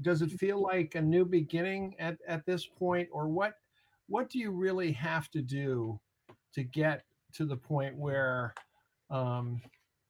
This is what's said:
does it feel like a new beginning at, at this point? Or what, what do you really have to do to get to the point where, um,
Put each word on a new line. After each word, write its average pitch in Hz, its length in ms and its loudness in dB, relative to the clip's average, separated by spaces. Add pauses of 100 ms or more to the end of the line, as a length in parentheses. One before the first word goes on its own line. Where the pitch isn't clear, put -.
does 165 220 4
it 156 100 2
feel 196 300 2
like 185 320 2
a 165 80 0
new 170 220 6
beginning 185 760 0
at, 165 280 -4
at 165 200 -4
this 180 200 -2
point? 180 460 0
Or 151 160 -2
what, 190 260 0 (540)
what 247 220 -2
do 262 80 -4
you 214 120 -2
really 185 420 0
have 160 400 -2
to 147 100 0
do 127 580 -2 (540)
to 139 100 -4
get 151 400 0 (300)
to 156 120 -2
the 139 100 -2
point 139 400 -2
where, 131 580 0 (560)
um, 123 500 -2 (500)